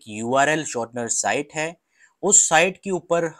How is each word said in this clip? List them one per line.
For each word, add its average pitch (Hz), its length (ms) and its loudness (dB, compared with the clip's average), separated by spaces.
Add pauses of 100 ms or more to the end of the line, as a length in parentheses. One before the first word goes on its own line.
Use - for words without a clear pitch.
यूआरएल 135 560 0
शॉर्टनर 117 440 -8
साइट - 480 -2
है, 160 220 -6 (460)
उस 170 260 4
साइट 175 340 2
के 196 80 -6
ऊपर 170 480 -2